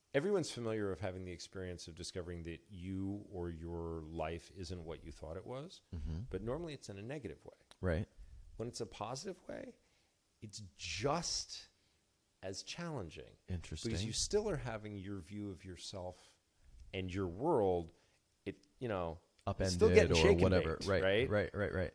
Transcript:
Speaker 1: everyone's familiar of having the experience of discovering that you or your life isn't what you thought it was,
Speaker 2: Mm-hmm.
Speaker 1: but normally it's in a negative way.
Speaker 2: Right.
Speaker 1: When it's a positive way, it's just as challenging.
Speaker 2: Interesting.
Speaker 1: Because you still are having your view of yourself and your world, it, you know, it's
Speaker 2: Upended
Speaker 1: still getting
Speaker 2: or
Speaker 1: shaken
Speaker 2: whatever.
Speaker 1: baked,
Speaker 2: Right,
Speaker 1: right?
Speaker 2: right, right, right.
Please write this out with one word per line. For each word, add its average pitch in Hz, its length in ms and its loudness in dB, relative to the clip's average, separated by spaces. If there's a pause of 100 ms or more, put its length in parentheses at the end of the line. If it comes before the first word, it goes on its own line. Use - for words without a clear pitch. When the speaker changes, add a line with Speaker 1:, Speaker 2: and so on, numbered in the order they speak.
(140)
Speaker 1:
everyone's 170 380 4
familiar 110 400 0
of 87 80 -4
having 92 240 -4
the 90 80 -6
experience 90 560 -8
of 82 80 -12
discovering 87 480 -6
that 82 160 -6 (100)
you 95 520 -4 (100)
or 87 200 -4
your 82 600 -4
life 82 460 -4
isn't 87 260 -8
what 78 180 -8
you 78 120 -12
thought 78 240 -10
it 92 100 -10
was, 139 320 -10 (160)
Speaker 2:
Mm-hmm. 80 340 -2
Speaker 1:
but - 140 -4
normally 147 300 -4
it's - 160 -12
in 101 80 -10
a 98 40 -10
negative 117 440 -8
way. - 120 -18 (220)
Speaker 2:
Right. 90 280 2 (500)
Speaker 1:
When 113 100 -4
it's 123 140 -8
a 117 40 -2
positive 143 520 -6 (100)
way, - 280 -10 (680)
it's 107 200 -12 (160)
just 139 880 -2 (760)
as 95 200 -6
challenging. 101 680 -6 (160)
Speaker 2:
Interesting. 87 440 -2
Speaker 1:
Because 98 140 2
you - 60 -2
still 214 380 2
are 170 80 0
having 107 400 -4
your 98 240 -6
view 104 300 -6
of 90 120 -12
yourself 90 540 -8 (760)
and 95 200 -2
your 95 140 2
world, 92 640 4 (540)
it, 98 120 -4 (240)
you 127 80 -2
know, 85 300 0 (280)
it's 101 40 2
Speaker 2:
Upended 95 240 2
Speaker 1:
still 104 140 8
getting 101 220 8
Speaker 2:
or 87 40 8
Speaker 1:
shaken 82 260 8
Speaker 2:
whatever. 90 360 6
Speaker 1:
baked, - 100 -4
Speaker 2:
Right, 95 160 4
Speaker 1:
right? 104 260 4
Speaker 2:
right, 104 240 2
right, 98 220 0
right. 90 200 0